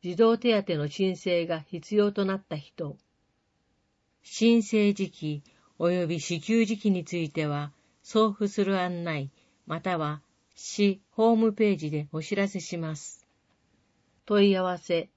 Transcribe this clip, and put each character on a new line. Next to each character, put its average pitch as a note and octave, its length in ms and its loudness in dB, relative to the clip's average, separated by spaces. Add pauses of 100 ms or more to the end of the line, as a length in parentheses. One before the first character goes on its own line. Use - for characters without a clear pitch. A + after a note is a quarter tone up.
児 F3 160 -8
童 A3+ 220 4
手 A3+ 240 2
当 F3+ 140 -2
の D3 120 -2
申 F#3 280 -2
請 E3+ 300 0
が E3 140 -4
必 E3+ 360 -6
要 G#3 160 4
と G3+ 120 -2
な F#3+ 120 -2
っ G3 60 -10
た - 140 -10
人。 D3 400 -12 (1300)
申 A#3 400 2
請 G#3 320 2
時 G3 160 -4
期 D3 320 -8 (360)
及 F3 280 0
び D#3+ 140 -4
支 E3+ 200 -6
給 A3+ 240 2
時 G#3 140 -2
期 G#3 120 0
に F3+ 140 0
つ F3 120 -8
い E3 140 -2
て D#3 140 -4
は、 D3 280 -4 (300)
送 A3 280 2
付 G3+ 160 -4
す G3+ 180 0
る F#3+ 160 0
案 F3+ 220 -4
内、 D3 300 -4 (340)
ま D#3+ 140 -6
た F3+ 180 -2
は D3+ 240 -4 (320)
市 G3+ 460 0 (100)
ホ A3+ 220 4
ー A3+ 40 4
ム A3 160 2
ペ G#3 200 2
ー F3+ 40 0
ジ D3+ 140 -6
で D3 220 -4
お D#3 100 -6
知 F#3+ 140 -4
ら G3 100 0
せ G3 140 -6
し E3+ 160 -10
ま D#3+ 180 -6
す。 - 320 -16 (1000)
問 G3+ 220 6
い G3 80 4
合 F#3 60 -2
わ F3+ 160 -2
せ E3+ 380 -2